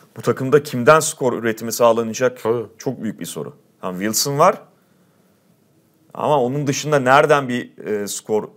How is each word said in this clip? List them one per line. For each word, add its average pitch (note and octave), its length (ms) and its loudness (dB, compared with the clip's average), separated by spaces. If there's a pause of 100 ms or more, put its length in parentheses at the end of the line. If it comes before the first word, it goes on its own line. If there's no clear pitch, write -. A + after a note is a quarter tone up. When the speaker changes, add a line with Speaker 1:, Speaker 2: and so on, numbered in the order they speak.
(180)
Speaker 1:
bu A#2 40 -14
takımda C3 420 0
kimden D3 360 4
skor C#3 340 -2
üretimi A2+ 380 -4
sağlanacak A#2 720 2
Speaker 2:
Tabii. A#2 200 0 (140)
Speaker 1:
çok - 260 -8
büyük G#2+ 160 -6
bir - 60 -12
soru. C#2+ 280 -10 (280)
Tamam, F#2 180 -8
Wilson A2+ 400 -2
var F3 160 4 (1600)
ama C#3 280 0
onun C3+ 260 -2
dışında C#3+ 320 0
nereden C#3 500 4
bir, - 380 -8
e, G#2 200 -4
skor - 480 -4